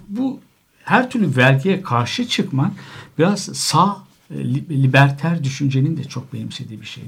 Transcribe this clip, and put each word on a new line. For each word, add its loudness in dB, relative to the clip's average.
bu -4
her 0
türlü 0
vergiye 4
karşı -2
çıkmak -2
biraz 2
sağ, 0
e, -4
li-, -2
liberter 4
düşüncenin 0
de -6
çok -12
benimsediği -10
bir -18
şey. -16